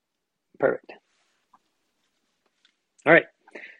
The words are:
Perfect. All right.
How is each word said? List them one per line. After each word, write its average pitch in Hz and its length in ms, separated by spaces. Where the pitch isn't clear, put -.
Perfect. - 320
All 151 80
right. 160 120